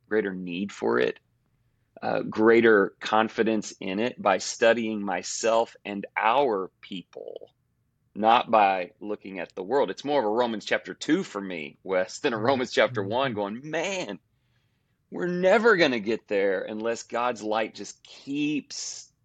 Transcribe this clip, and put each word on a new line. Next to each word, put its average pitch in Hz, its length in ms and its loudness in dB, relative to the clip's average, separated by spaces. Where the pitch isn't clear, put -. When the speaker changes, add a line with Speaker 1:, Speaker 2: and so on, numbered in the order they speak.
Speaker 1:
greater 98 280 0
need 92 360 -6
for 117 280 0
it, 120 180 0
uh, 110 180 -2
greater 110 800 6
confidence 110 800 0
in 95 200 -6
it 117 220 -4
by 98 160 2
studying 110 640 0
myself 110 800 -2
and 101 220 -8
our 107 540 0
people, - 680 -14
not 113 320 4
by 98 400 4
looking 101 380 -10
at 82 160 -10
the 95 80 -10
world. 123 260 -2
It's - 160 -12
more 143 140 0
of 113 60 0
a 104 40 0
Romans 113 340 -2
chapter 104 300 -4
two 165 280 -2
for 101 200 -10
me, 85 420 -10
Wes, 92 360 -2
than 135 140 -2
a 110 40 -2
Speaker 2:
Mm-hmm. 107 80 -4
Speaker 1:
Romans 127 260 0
chapter 113 300 2
Speaker 2:
Mm-hmm. 98 100 -6
Speaker 1:
one, 127 220 -2
going, 104 360 -6
"Man, 160 500 -6
we're 180 160 -6
never 190 480 4
gonna 139 240 4
get 104 300 -4
there 98 320 2
unless 110 420 -6
God's 117 400 -4
light 107 320 -2
just - 280 -14
keeps - 1080 -8